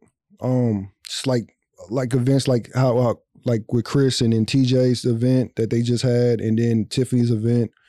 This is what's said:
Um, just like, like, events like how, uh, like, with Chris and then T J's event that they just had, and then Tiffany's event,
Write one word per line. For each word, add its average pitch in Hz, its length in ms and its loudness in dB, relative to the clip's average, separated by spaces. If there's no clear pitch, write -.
Um, 117 520 -2
just - 180 -10
like, 123 300 -4
like, 127 240 -4
events 131 340 2
like 123 280 0
how, 127 220 2
uh, 120 160 2
like, 117 200 -2
with 117 120 0
Chris 135 360 0
and 113 120 2
then 110 120 2
T 135 200 2
J's 127 380 2
event 123 520 0
that 113 160 -2
they 120 100 0
just 117 220 -2
had, 120 380 2
and 110 180 0
then 113 260 0
Tiffany's 123 460 0
event, 117 400 0